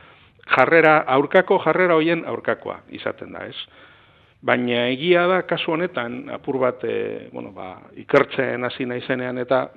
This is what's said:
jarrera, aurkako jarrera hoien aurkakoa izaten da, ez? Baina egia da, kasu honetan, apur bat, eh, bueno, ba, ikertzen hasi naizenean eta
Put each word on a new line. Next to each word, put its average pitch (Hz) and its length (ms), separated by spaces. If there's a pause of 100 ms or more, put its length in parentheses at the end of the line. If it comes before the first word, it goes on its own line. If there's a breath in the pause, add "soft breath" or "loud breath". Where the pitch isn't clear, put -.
(480 loud breath)
jarrera, 156 600
aurkako 170 520
jarrera 175 360
hoien 160 300
aurkakoa 113 560 (100)
izaten - 420
da, 90 140
ez? - 80 (920 soft breath)
Baina 123 440
egia 175 360
da, 185 220
kasu 170 240
honetan, 131 580
apur 127 300
bat, 127 240
eh, 107 500
bueno, 120 180
ba, 92 300 (160)
ikertzen 123 680
hasi 123 220
naizenean 127 540
eta 127 380